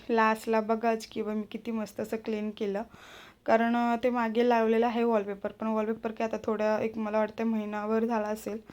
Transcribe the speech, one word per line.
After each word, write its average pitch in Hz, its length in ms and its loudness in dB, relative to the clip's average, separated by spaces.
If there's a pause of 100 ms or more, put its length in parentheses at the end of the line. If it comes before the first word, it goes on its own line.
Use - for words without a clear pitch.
(100)
लास्टला 220 500 2
बघाच 220 460 0
की - 160 -6
बा 208 100 -4
मी 214 100 -2
किती 220 280 -10
मस्त 214 300 -6
असं 220 160 -4
क्लीन 214 340 -4
केलं. 208 320 -4 (640)
कारण, 226 300 4
अ, 240 280 2
ते 254 60 2
मागे 240 380 2
लावलेलं 226 380 4
आहे 240 160 0
वॉलपेपर, 202 500 0
पण 214 140 -6
वॉलपेपर 220 460 -2
काय 226 160 -4
आता 220 160 -4
थोड्या, 214 340 2
एक 220 200 -2
मला 214 200 0
वाटतं 214 260 0
महिनाभर 214 600 0
झाला 220 240 0
असेल, 214 300 -4 (140)